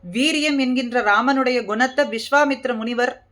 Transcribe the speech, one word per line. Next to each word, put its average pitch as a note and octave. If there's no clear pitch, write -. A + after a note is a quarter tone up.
வீரியம் D4
என்கின்ற B3
ராமனுடைய B3
குணத்தை B3+
விஸ்வாமித்ர B3+
முனிவர் A#3+